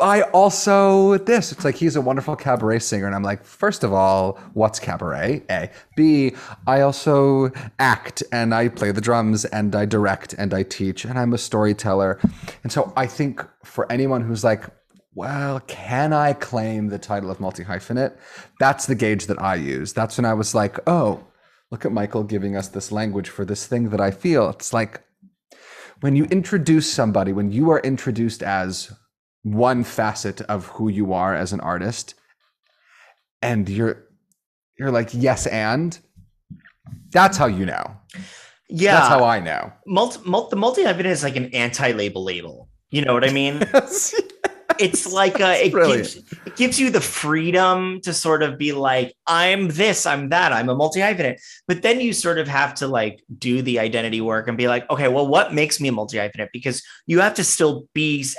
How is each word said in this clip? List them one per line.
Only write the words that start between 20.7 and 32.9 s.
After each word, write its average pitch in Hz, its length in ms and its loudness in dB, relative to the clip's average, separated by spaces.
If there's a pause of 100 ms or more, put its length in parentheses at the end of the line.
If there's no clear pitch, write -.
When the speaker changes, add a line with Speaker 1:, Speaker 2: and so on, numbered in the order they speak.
Speaker 1:
"Oh, 147 380 0 (460)
look 120 140 -8
at - 80 -2
Michael 107 320 -2
giving 101 320 -4
us 95 120 -6
this - 220 -10
language 104 380 -4
for - 160 -8
this 101 220 -6
thing 120 240 -2
that 104 100 0
I 98 120 2
feel." 135 360 2
It's - 240 -10
like, 113 300 -4 (1000)
when 139 160 2
you 151 140 4
introduce 170 600 2
somebody, 98 440 2
when 101 180 -2
you 139 180 2
are 156 100 4
introduced 117 600 -2
as 95 480 -4 (520)
one 120 400 2
facet 107 600 -6
of 101 240 -6
who 110 240 -4
you 98 240 -2
are 92 200 0
as 90 200 -4
an 98 60 -4
artist, 90 540 -6 (1300)